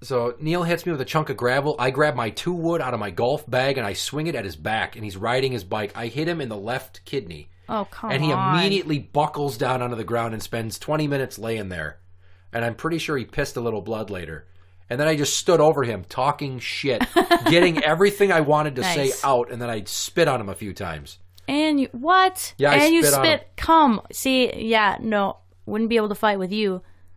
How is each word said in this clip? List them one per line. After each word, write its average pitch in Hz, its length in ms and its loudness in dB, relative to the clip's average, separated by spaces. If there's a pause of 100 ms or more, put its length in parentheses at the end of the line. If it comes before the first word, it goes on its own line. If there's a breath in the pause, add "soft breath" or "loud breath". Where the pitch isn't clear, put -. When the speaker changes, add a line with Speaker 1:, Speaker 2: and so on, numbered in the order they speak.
Speaker 1:
So 120 380 -2
Neil 165 220 0
hits 170 240 -2
me 175 60 0
with 139 80 -2
a 127 40 -6
chunk 156 260 -2
of 135 60 -6
gravel. 139 420 0
I 127 120 0
grab 147 260 2
my 113 140 -2
two 165 240 -4
wood 165 260 -2
out 127 140 -4
of 110 60 -4
my 101 100 -6
golf 123 380 -2
bag 127 280 0
and 117 100 -4
I 101 60 -4
swing 143 360 -6
it 160 60 -2
at 117 100 -4
his 87 120 -8
back, 101 400 -4
and 107 80 -10
he's 95 120 -10
riding 127 360 0
his 117 120 -6
bike. 107 320 -4
I 117 100 -6
hit 135 220 -6
him 170 120 -4
in 127 80 -6
the 107 80 -8
left 113 480 -8
kidney. 85 460 -10 (180)
Speaker 2:
Oh, 208 220 -4
come - 200 -10
Speaker 1:
And 135 140 0
he 151 80 2
Speaker 2:
on. 185 260 2
Speaker 1:
immediately 165 400 0
buckles 143 600 -2
down 127 240 0
onto 120 140 -4
the 110 80 -6
ground 113 300 -2
and 107 80 -8
spends 113 360 -6
twenty 151 280 -2
minutes 135 320 -4
laying 110 300 -6
there. 80 300 -8 (540)
And 117 120 -2
I'm 117 120 -2
pretty 160 220 -4
sure 156 180 -2
he 120 80 -2
pissed - 320 -4
a 131 40 -4
little 110 220 -2
blood 107 280 -6
later. 80 360 -10 (420)
And 123 100 -4
then 147 80 2
I 160 100 2
just 147 200 0
stood 170 240 4
over 147 240 6
him, 107 240 -4
talking 135 520 -2
shit, - 440 -2 (220)
Speaker 2:
<laughs> 339 220 2
Speaker 1:
getting 175 360 4
everything 196 480 4
I 165 80 4
wanted 151 360 2
to 127 60 -2
Speaker 2:
Nice. 143 320 0
Speaker 1:
say - 140 -4
out, 123 240 2
and 117 100 -8
then 117 80 -4
I 110 140 -6
spit - 440 0
on 127 120 2
him 101 80 -8
a 95 80 -6
few 101 160 -8
times. 80 460 -10 (280)
Speaker 2:
And 294 340 2
you, 262 120 0
what? 370 640 2
Speaker 1:
Yeah, - 140 4
I - 40 8
Speaker 2:
And 302 180 6
you 330 100 6
Speaker 1:
spit - 140 4
on 135 60 2
Speaker 2:
spit, - 160 4
Speaker 1:
him. - 60 -18 (100)
Speaker 2:
come. 302 440 6 (120)
See, 262 400 2 (160)
yeah, 214 320 2
no, 208 380 0 (280)
wouldn't 214 240 -2
be 233 60 4
able 214 140 2
to 208 60 -4
fight 208 240 2
with 185 120 -4
you. 196 300 0 (340)